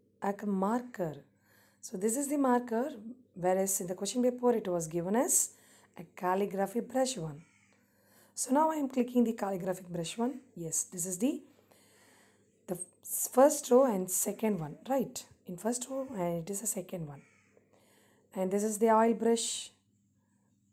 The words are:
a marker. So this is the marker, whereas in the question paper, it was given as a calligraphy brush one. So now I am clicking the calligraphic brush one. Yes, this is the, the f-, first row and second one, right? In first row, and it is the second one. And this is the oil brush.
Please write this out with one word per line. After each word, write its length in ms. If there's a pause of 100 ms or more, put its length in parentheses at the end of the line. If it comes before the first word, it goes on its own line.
(220)
a 120 (120)
marker. 680 (640)
So 160
this 200
is 120
the 80
marker, 540 (440)
whereas 460
in 60
the 80
question 280
paper, 300
it 140
was 220
given 260
as 360 (480)
a 60 (120)
calligraphy 640
brush 360
one. 260 (920)
So 180
now 180
I 60
am 120
clicking 340
the 120
calligraphic 540
brush 300
one. 220 (160)
Yes, 280
this 220
is 120
the, 240 (1200)
the 80
f-, 580
first 380
row 140
and 260
second 480
one, 180 (120)
right? 360 (220)
In 100
first 320
row, 240
and 300
it 80
is 120
the 40
second 400
one. 160 (1120)
And 160
this 140
is 140
the 120
oil 240
brush. 560 (1040)